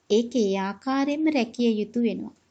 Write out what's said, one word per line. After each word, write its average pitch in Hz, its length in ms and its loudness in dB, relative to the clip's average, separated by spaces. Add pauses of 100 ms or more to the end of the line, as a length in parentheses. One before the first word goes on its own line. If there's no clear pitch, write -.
ඒක 233 260 2
ඒ 202 220 2
ආකාරයෙන්ම 277 680 -2
රැකිය 240 440 2
යුතු 208 300 -2
වෙනවා. 202 360 -2 (140)